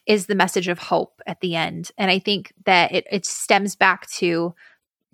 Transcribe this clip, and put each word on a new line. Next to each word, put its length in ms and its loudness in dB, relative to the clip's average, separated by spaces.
is 200 2
the 100 -2
message 320 0
of 120 -2
hope 460 -4
at 140 -10
the 160 -4
end. 420 -4
And 140 2
I 80 2
think 320 -4
that 280 4
it, 160 -2
it 160 -4
stems 520 -2
back 340 2
to 420 -2